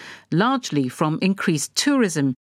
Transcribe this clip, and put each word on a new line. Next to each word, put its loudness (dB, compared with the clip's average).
largely 0
from 0
increased 0
tourism. 2